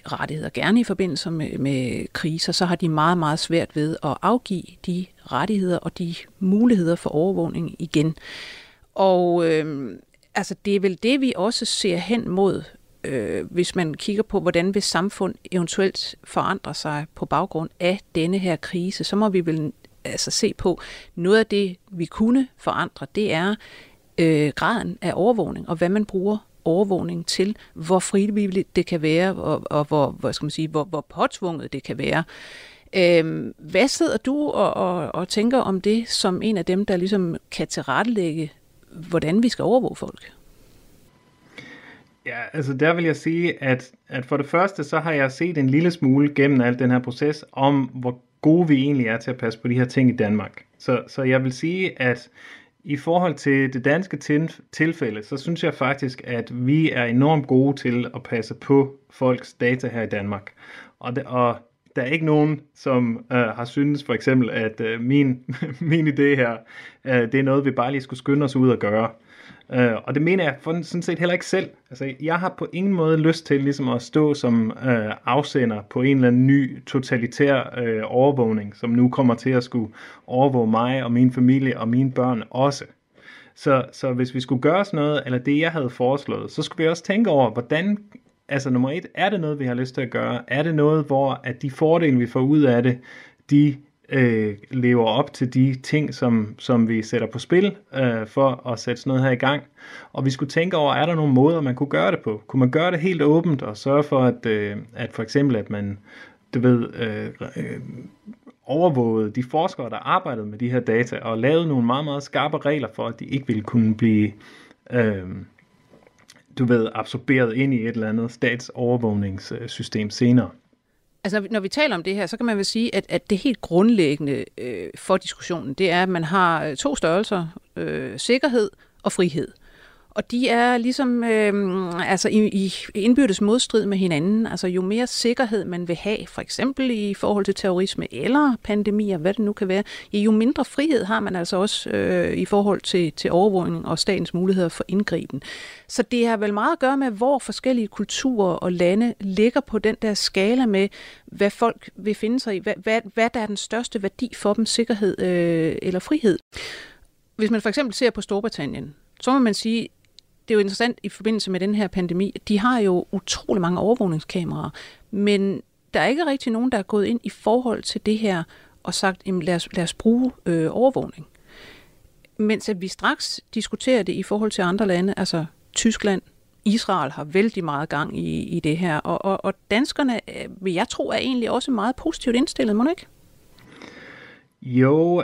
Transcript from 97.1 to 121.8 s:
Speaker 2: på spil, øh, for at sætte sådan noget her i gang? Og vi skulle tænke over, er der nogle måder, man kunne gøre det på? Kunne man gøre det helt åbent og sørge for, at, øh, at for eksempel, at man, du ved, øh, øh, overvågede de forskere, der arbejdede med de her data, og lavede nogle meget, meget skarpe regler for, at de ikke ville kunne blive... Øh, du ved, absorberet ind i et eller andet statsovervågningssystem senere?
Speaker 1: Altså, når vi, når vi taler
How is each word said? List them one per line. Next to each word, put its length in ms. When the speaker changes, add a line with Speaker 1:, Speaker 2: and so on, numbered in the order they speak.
Speaker 2:
på 120
spil, 360
øh, 320
for 400
at 120
sætte 220
sådan 80
noget 140
her 80
i 40
gang? 280
Og 120
vi 40
skulle 200
tænke 280
over, 160
er 120
der 100
nogle 180
måder, 280
man 140
kunne 140
gøre 220
det 80
på? 280
Kunne 120
man 120
gøre 200
det 80
helt 220
åbent 400
og 160
sørge 260
for, 200
at, 220
øh, 320
at 180
for 100
eksempel, 320
at 140
man, 280
du 60
ved, 360
øh, 320
øh, 220
overvågede 640
de 120
forskere, 460
der 80
arbejdede 480
med 120
de 120
her 100
data, 380
og 200
lavede 300
nogle 180
meget, 200
meget 180
skarpe 340
regler 360
for, 140
at 120
de 60
ikke 220
ville 140
kunne 340
blive... 360
Øh, 320
du 60
ved, 280
absorberet 600
ind 200
i 140
et 0
eller 220
andet 220
statsovervågningssystem 1800
senere? 400
Speaker 1:
Altså, 140
når 40
vi, 100
når 80
vi 100
taler 260